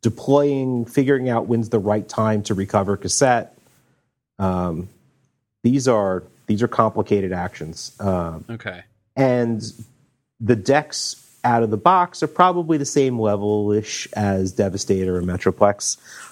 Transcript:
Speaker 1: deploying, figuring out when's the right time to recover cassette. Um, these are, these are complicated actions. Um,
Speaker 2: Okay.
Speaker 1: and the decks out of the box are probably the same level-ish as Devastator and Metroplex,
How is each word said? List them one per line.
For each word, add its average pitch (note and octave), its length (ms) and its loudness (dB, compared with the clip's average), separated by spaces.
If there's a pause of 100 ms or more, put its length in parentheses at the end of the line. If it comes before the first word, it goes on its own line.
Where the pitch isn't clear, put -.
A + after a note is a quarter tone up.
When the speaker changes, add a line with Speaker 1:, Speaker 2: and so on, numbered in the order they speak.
Speaker 1:
deploying, C3 800 0
figuring C3 440 0
out A#2 180 0
when's A2+ 240 0
the A#2 80 2
right G#2 300 0
time A2 360 0
to G#2+ 100 -2
recover G2 420 0
cassette. A#2+ 600 0 (800)
Um, F2+ 500 -2 (760)
these B2+ 260 2
are, G2 340 2 (240)
these G#2+ 160 0
are A#2+ 60 0
complicated G2+ 640 0
actions. F2 680 -10
Um, F2 480 -2
Speaker 2:
Okay. G#2 340 -12 (340)
Speaker 1:
and A#2+ 460 0 (760)
the A2+ 160 2
decks - 680 -2 (200)
out A#2 200 4
of A2 80 0
the A2 60 -2
box F3+ 460 2
are D#3 60 -4
probably F3 500 2
the C#3 60 -2
same C3 340 0
level-ish G#2 960 0
as F#2+ 380 0
Devastator F#2+ 680 -2
and F2 80 -2
Metroplex, F#2+ 680 0 (360)